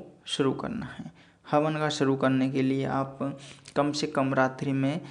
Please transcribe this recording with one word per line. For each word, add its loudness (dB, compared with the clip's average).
शुरू 2
करना -6
है। -12
हवन 2
का 0
शुरू 2
करने 2
के 0
लिए 0
आप -2
कम 2
से -2
कम 0
रात्रि 2
में 0